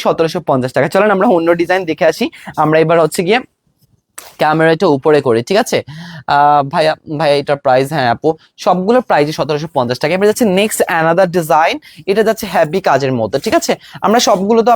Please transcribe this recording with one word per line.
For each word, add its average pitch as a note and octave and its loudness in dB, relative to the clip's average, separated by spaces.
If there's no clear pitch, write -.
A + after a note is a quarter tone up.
সতেরোশো E3 0
পঞ্চাশ C3 0
টাকা। C#3 2
চলেন G3+ 2
আমরা G3 2
অন্য E3 0
ডিজাইন F3+ 0
দেখে E3 -2
আসি। A#3 -6
আমরা D#3 2
এবার E3 2
হচ্ছে D#3 -4
গিয়ে A3+ 2
ক্যামেরাটা D#3+ 2
উপরে D3+ 2
করি, A2+ 2
ঠিক G3 0
আছে? E3+ -4
আহ, C#3+ 4
ভাইয়া, D#3 0
ভাইয়া, D3 2
এটার C#3+ -4
প্রাইস, C3+ 2
হ্যাঁ C3 0
আপু, D3+ -2
সবগুলোর G3 2
প্রাইসই D#3 0
সতেরোশো D3+ -4
পঞ্চাশ B2 -2
টাকা। D3+ -2
এবার G3 -2
যাচ্ছে - -2
নেক্সট G#3+ -2
another E3+ 2
ডিজাইন, E3 0
এটা G#3 2
যাচ্ছে A3 -4
হেভি E3+ 0
কাজের C3+ 0
মধ্যে, A2 -2
ঠিক A3 0
আছে? A#3+ -2
আমরা G#3+ 2
সবগুলো G#3 2
তো B3 4